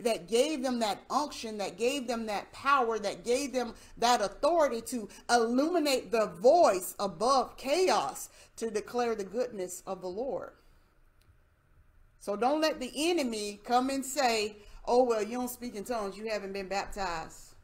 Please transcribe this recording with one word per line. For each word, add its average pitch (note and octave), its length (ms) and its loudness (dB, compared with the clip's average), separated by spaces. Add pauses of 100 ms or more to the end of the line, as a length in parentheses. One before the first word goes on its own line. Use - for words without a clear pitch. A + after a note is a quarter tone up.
that G3 280 -2
gave B3+ 340 2
them B3 180 0
that G3+ 280 -2
unction, A#3 500 -2
that F3+ 200 -4
gave B3 280 0
them A3+ 200 -4
that G#3 260 -6
power, B3+ 460 2
that F3 260 -6
gave B3 300 -2
them A#3+ 200 -4 (220)
that A#3 240 4
authority C4+ 640 2
to A3+ 260 -6 (220)
illuminate C4 800 2
the G#3+ 160 2
voice G#3 720 6
above G3+ 580 0
chaos C4 720 0 (280)
to A3+ 140 -4
declare A3+ 440 -2
the G#3 100 -6
goodness G3+ 600 -6
of F#3 160 -8
the F#3 60 -6
Lord. G#3+ 420 -6 (1700)
So G3+ 180 -6
don't C4 240 2
let D#4 200 0
the B3 140 -8
enemy A#3+ 680 -2
come B3 240 2
and C4+ 160 -2
say, A3+ 520 0 (280)
"Oh, B3 200 4
well, A3+ 180 0
you A3+ 160 -6
don't B3 100 -4
speak A#3+ 260 -10
in G3+ 100 -8
tongues. G3+ 340 -6
You A3 100 -8
haven't G3 240 -4
been G3 160 -6
baptized F#3+ 960 -6